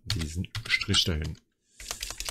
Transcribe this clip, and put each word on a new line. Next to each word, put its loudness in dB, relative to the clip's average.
diesen -2
Strich 4
dahin. 0